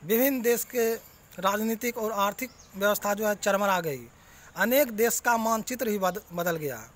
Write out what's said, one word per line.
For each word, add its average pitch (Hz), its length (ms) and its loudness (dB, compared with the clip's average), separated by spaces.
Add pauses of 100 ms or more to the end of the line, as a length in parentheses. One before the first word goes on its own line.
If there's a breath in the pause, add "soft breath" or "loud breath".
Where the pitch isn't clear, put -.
विभिन्न 247 380 2
देश 233 220 2
के 226 300 0 (440)
राजनीतिक 220 600 -2
और 220 140 -4
आर्थिक 202 380 -2 (260)
व्यवस्था 202 380 0
जो 214 140 -2
है 208 60 2
चरमरा 196 460 2
गई। 135 280 -6 (480 loud breath)
अनेक 233 360 4
देश 220 280 0
का 240 160 2
मानचित्र 226 520 -2
ही 208 100 0
बद-, 185 240 -2 (100)
बदल 170 240 -2
गया। 123 400 -8